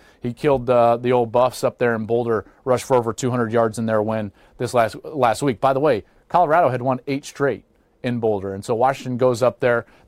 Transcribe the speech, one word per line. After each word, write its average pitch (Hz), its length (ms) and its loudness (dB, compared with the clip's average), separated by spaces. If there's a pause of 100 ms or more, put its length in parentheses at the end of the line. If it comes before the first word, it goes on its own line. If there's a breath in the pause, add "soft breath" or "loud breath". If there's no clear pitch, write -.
(200 soft breath)
He 123 120 -6
killed, 131 380 0
uh, 120 260 4
the 120 160 -2
old 117 200 2
Buffs 123 320 2
up 123 140 -2
there 117 180 0
in 110 100 -6
Boulder, 117 380 -2 (200 soft breath)
rushed 123 200 0
for 135 120 2
over 117 160 0
two 123 180 -4
hundred 117 220 -2
yards 117 260 0
in 113 80 -4
their 110 160 0
win 107 280 -4 (280 soft breath)
this 123 140 -6
last, 113 320 0
last 123 380 0
week. 135 180 -2
By 135 120 2
the 135 80 -2
way, 135 240 0 (240 soft breath)
Colorado 170 400 4
had 123 140 -2
won 127 260 -2
eight 139 160 -6
straight 135 400 -4 (380)
in 120 180 -4
Boulder, 101 320 -2
and 98 100 -8
so 120 120 -4
Washington 127 420 -2
goes 123 260 2
up 120 180 0
there. 120 260 0 (220 soft breath)